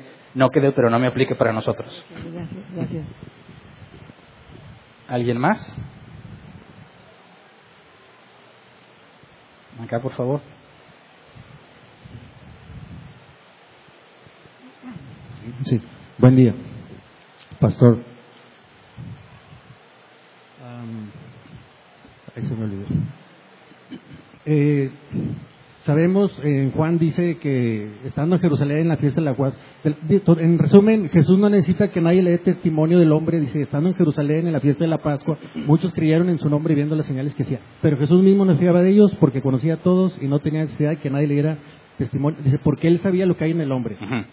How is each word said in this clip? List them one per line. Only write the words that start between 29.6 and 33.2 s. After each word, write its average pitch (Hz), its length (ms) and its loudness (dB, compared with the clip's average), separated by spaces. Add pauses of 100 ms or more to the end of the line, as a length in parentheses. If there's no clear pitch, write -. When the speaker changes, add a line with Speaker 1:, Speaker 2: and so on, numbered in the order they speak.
Speaker 3:
del, 147 200 -2
de, 196 180 2
to-, 170 180 4
en 165 200 2
resumen, 202 500 6
Jesús 175 300 4
no 208 120 2
necesita 190 380 2
que 180 120 -4
nadie 175 220 4
le 180 80 2
dé 175 80 2
testimonio 175 600 2
del 160 120 6
hombre, 160 280 0